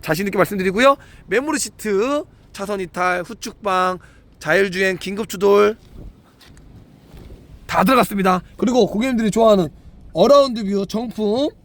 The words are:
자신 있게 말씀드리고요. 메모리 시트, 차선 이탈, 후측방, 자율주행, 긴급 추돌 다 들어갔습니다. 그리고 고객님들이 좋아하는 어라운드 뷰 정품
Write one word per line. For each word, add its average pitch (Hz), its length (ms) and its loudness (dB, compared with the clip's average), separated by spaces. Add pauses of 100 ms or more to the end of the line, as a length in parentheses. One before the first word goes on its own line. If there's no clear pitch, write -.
자신 170 260 -4
있게 190 100 -6
말씀드리고요. 196 600 0 (300)
메모리 277 300 -2
시트, 220 680 -4 (280)
차선 196 280 -8
이탈, 180 440 -4
후측방, 185 760 -4 (400)
자율주행, 190 580 0
긴급 196 320 -8
추돌 202 480 2 (1900)
다 - 180 0
들어갔습니다. 196 580 2 (160)
그리고 240 300 2
고객님들이 226 440 -2
좋아하는 208 380 4 (440)
어라운드 233 500 4
뷰 196 240 -2
정품 220 640 -2 (160)